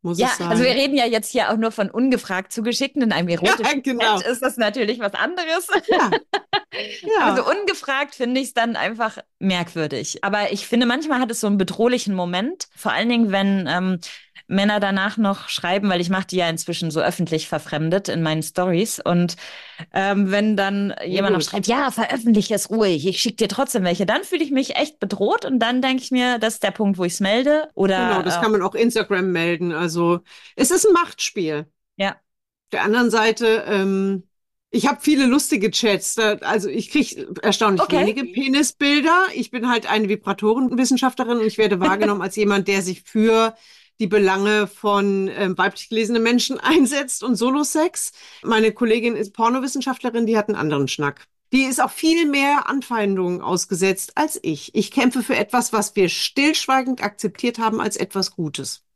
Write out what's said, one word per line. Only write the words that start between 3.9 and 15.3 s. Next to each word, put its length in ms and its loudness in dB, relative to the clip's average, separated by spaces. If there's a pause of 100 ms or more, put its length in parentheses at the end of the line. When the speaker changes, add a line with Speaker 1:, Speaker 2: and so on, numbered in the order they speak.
Speaker 2:
Chat 40 -4
ist 160 -2
das 140 -2
natürlich 440 -2
was 140 -4
anderes. 540 -2 (180)
Speaker 1:
Ja. 320 2 (540)
Speaker 2:
<laughs> 300 -10
Speaker 1:
Ja. 400 2
Speaker 2:
Also 60 0
ungefragt 680 -2
finde 260 -2
ich's 140 -6
dann 220 0
einfach 420 -4 (200)
merkwürdig. 840 -2
Aber 280 0
ich 140 -8
finde, 200 2
manchmal 340 0
hat 100 -2
es 100 -6
so 60 -2
einen 120 0
bedrohlichen 560 0
Moment, 600 -4
vor 180 -4
allen 160 0
Dingen, 240 2
wenn, 360 2
ähm, 320 0 (480)
Männer 320 2
danach 360 0
noch 320 0